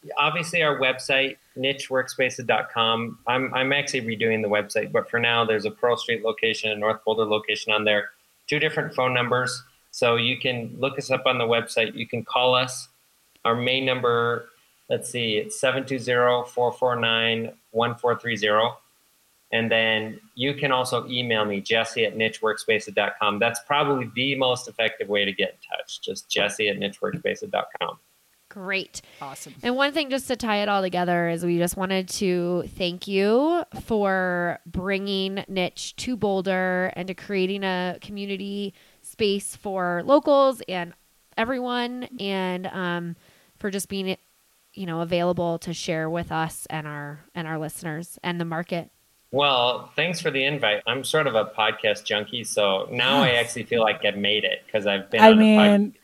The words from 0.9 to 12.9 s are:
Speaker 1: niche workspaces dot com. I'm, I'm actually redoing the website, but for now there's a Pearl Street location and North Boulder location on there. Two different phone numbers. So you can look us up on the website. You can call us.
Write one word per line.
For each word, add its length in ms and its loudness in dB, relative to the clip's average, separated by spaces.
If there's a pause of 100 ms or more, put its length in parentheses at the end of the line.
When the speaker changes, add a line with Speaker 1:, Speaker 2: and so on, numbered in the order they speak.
Speaker 1:
niche 340 -2
workspaces 560 0
dot 260 2
com. 460 0 (100)
I'm, 260 0
I'm 200 0
actually 280 0
redoing 420 0
the 60 -2
website, 440 0
but 160 0
for 100 0
now 240 4
there's 220 2
a 60 -2
Pearl 260 2
Street 260 -4
location 480 -2
and 80 -4
North 240 0
Boulder 220 2
location 480 0
on 100 2
there. 280 2 (360)
Two 120 0
different 340 -2
phone 200 0
numbers. 480 0 (300)
So 240 2
you 220 0
can 420 -4
look 180 -2
us 140 -8
up 140 -2
on 140 2
the 60 2
website. 500 0
You 120 -8
can 160 -6
call 320 2
us. 320 -2 (580)